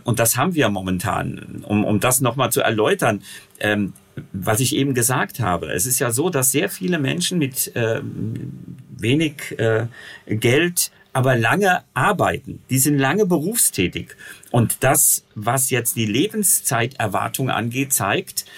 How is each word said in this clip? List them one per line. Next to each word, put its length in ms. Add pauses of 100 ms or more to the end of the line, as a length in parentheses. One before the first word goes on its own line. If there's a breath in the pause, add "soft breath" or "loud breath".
und 140
das 180
haben 180
wir 140
momentan, 960
um, 180
um 160
das 200
nochmal 320
zu 80
erläutern, 600 (380 loud breath)
ähm, 340 (380)
was 280
ich 160
eben 160
gesagt 480
habe. 320
Es 140
ist 140
ja 100
so, 180
dass 240
sehr 160
viele 300
Menschen 400
mit, 360
ähm, 1040 (220)
wenig, 600
äh, 280 (400 loud breath)
Geld, 640 (240 soft breath)
aber 200
lange 480 (120)
arbeiten. 720
Die 100
sind 200
lange 260
berufstätig. 920 (340 loud breath)
Und 340
das, 400 (100)
was 360
jetzt 260
die 80
Lebenszeit-Erwartung 1400
angeht, 460
zeigt, 500 (140)